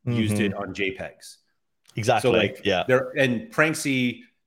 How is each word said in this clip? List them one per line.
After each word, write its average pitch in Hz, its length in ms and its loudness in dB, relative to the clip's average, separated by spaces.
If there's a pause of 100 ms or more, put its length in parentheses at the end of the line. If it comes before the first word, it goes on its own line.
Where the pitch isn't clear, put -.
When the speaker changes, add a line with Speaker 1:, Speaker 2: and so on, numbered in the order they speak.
Speaker 1:
used 107 340 0
it 101 120 2
Speaker 2:
Mm-hmm. 101 100 -8
Speaker 1:
on 95 120 -8
J 95 180 -2
pegs. - 460 -14 (580)
Speaker 2:
Exactly. 117 360 2
Speaker 1:
So, 95 40 4
like, 92 300 0
Speaker 2:
Yeah. 90 220 2
Speaker 1:
there, 127 280 2
and 123 380 0
Pranksy, 135 680 0 (240)